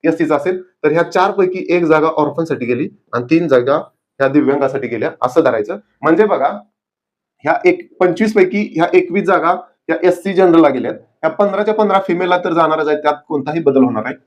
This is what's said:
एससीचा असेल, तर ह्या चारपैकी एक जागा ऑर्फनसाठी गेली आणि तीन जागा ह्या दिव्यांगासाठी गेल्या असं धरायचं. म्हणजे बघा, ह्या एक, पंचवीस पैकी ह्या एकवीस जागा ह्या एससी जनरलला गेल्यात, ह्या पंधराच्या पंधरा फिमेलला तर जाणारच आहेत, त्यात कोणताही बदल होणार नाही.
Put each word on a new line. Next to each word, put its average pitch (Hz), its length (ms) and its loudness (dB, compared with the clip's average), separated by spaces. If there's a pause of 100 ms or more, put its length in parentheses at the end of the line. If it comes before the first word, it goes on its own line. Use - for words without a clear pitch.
एससीचा 156 320 0
असेल, 185 260 -4
तर - 300 -4
ह्या 170 100 0
चारपैकी 185 640 -2
एक 175 160 0
जागा 156 220 2
ऑर्फनसाठी 147 600 -4
गेली 127 220 -4 (240)
आणि 120 120 -4
तीन 165 240 0
जागा 135 280 2 (420)
ह्या 135 100 2
दिव्यांगासाठी 135 600 0
गेल्या 117 220 -4 (120)
असं 131 180 0
धरायचं. 127 380 -2 (240)
म्हणजे 165 220 2
बघा, 202 340 0 (800)
ह्या 165 260 -2
एक, - 360 0
पंचवीस 185 340 0
पैकी 202 420 0
ह्या 170 180 0
एकवीस 175 300 0
जागा 165 260 0 (380)
ह्या 160 140 0
एससी 180 320 0
जनरलला 170 340 6
गेल्यात, 117 260 -4
ह्या - 360 -6
पंधराच्या 208 440 -2
पंधरा 202 240 2 (100)
फिमेलला 180 300 0
तर 180 140 -4
जाणारच 156 360 0
आहेत, 147 140 0
त्यात 147 120 0 (140)
कोणताही 147 320 -4
बदल 135 240 4
होणार 110 180 -2
नाही. 131 140 -8 (100)